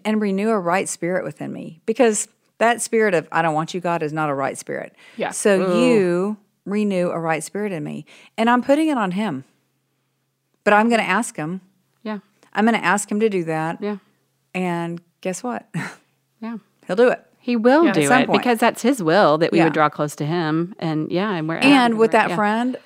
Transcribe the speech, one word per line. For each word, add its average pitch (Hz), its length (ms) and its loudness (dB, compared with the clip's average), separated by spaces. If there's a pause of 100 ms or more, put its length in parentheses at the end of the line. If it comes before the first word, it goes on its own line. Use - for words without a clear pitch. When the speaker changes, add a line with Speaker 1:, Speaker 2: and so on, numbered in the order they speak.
Speaker 1:
and 214 160 0
renew 202 300 -2
a 220 80 0
right 175 300 -2
spirit 175 360 -4
within 143 280 -10
me. - 320 -14
Because 220 440 0 (300)
that 226 220 2
spirit 214 320 0
of, 160 200 0
"I 165 100 0
don't 165 120 0
want 156 200 -4
you, 180 60 -4
God," 170 240 -2
is 147 80 -6
not 156 180 -2
a 143 40 -2
right 135 220 -4
spirit. - 380 -10 (220)
Speaker 2:
Yeah. - 160 -4
Speaker 1:
So 196 280 2
Speaker 3:
Ooh. 190 240 2
Speaker 1:
you 202 520 2 (280)
renew 190 460 0
a - 80 -4
right 160 240 -2
spirit 202 300 -8
in 160 100 -6
me. 151 240 -10 (320)
And 226 100 0
I'm 240 140 2
putting 294 260 2
it 294 80 0
on 202 140 -2
him. 180 320 -4 (1200)
But - 100 4
I'm 214 140 4
gonna 226 140 2
ask - 340 -2
him. 170 240 -6 (420)
Speaker 3:
Yeah. 214 160 -10 (340)
Speaker 1:
I'm 208 120 0
gonna 226 140 2
ask 190 320 -2
him 208 100 -2
to 226 80 2
do 190 160 -2
that. 160 360 -4
Speaker 3:
Yeah. 208 160 -6 (580)
Speaker 1:
And 170 460 -4 (200)
guess 185 220 -8
what? 233 320 -8
<laughs> - 40 -4 (640)
Speaker 3:
Yeah. 226 180 -10 (280)
Speaker 1:
He'll 180 80 -4
do 240 140 4
it. 190 120 0 (200)
Speaker 3:
He 240 160 -2
will 254 300 4
Speaker 2:
Yeah. 302 60 2
Speaker 3:
do 160 100 2
Speaker 1:
At 143 60 4
some 247 140 6
Speaker 3:
it 233 60 2
Speaker 1:
point. 170 140 2
Speaker 3:
because 240 180 2
that's 240 200 2
his 262 220 0
will 160 360 4
that 165 120 2
we - 80 2
Speaker 1:
Yeah. 165 60 6
Speaker 3:
would 160 80 2
draw 156 160 4
close 151 260 -4
to 156 100 -6
him. 165 540 -2
And 156 320 -4
yeah, 202 220 -2
and 160 160 -4
we're 165 80 -4
Speaker 1:
And 247 420 2
with 226 160 2
Speaker 3:
right. 220 80 6
Speaker 1:
that - 80 0
Speaker 3:
Yeah. 175 60 -2
Speaker 1:
friend, 220 500 0